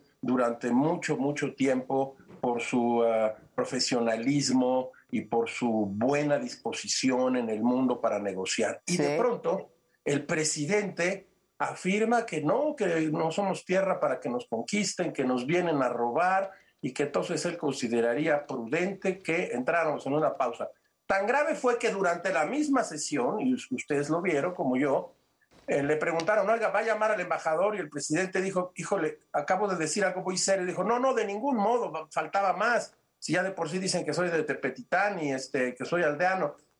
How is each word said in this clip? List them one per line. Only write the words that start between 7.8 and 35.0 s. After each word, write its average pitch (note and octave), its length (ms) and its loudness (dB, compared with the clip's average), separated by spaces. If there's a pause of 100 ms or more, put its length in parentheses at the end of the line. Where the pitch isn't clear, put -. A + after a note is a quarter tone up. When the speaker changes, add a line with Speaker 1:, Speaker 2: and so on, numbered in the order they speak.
Speaker 1:
para G#2 180 0
negociar. G2+ 640 -2
Y F3+ 120 0
de D3 180 2
Speaker 2:
Sí. - 40 0
Speaker 1:
pronto, F#3+ 500 0 (340)
el C#3+ 220 0
presidente E3+ 1000 -2 (300)
afirma A3 680 0
que D#3 160 -6
no, B3 340 0
que E3 360 0
no D#3+ 200 0
somos F#3+ 340 -2
tierra F#3 340 2
para C3+ 200 0
que C3+ 100 -6
nos B2 180 -4
conquisten, E3 680 -2
que C#3+ 100 -2
nos B2+ 240 0
vienen E3+ 340 2
a B2 80 2
robar D#3+ 600 0 (300)
y - 120 -4
que - 100 -2
entonces D#3+ 420 -2
él F3 120 -2
consideraría B2+ 880 0
prudente F3 760 -2
que F3 340 -2
entráramos D#3 520 0
en C3+ 80 0
una D3+ 220 2
pausa. A#2+ 340 -4 (380)
Tan G3 200 2
grave D4 280 2
fue A#3+ 240 2
que A3+ 120 0
durante F#3 420 0
la D#3+ 120 2
misma C4+ 380 2
sesión, D3 560 -2
y B2+ 140 2
us-, - 180 -4
ustedes C#3+ 380 -2
lo E3 120 2
vieron F3 320 0
como C3+ 220 0
yo, C#3 380 0 (540)
eh, D#3+ 140 2
le D3 160 2
preguntaron, F3 520 2
"Oiga, A3 200 2
¿va G3+ 100 0
a A3 40 0
llamar G#3+ 280 2
al G3+ 100 0
embajador?" E3+ 540 0
Y F#3+ 40 -4
el D3+ 100 -8
presidente F3+ 520 -2
dijo, F#3 340 -2
"Híjole, D#3+ 440 -2 (120)
acabo F#3 360 0
de F#3 100 -2
decir D#3+ 260 -2
algo F#3 180 -2
muy F#3 160 -4
serio." F#3+ 280 0
Dijo, F3+ 180 -4
"No, A#3 160 0
no, C4 140 2
de A3 120 0
ningún G#3+ 320 -2
modo, G#3+ 340 2
fa-, D#3+ 200 -8
faltaba F3+ 420 0
más. A3 400 0 (260)
Si - 140 -4
ya F3+ 100 2
de G3 80 -4
por E3 180 -4
sí F3+ 100 -2
dicen F3+ 260 0
que D3 80 -2
soy F3 160 0
de E3 140 2
Tepetitán F3 800 -2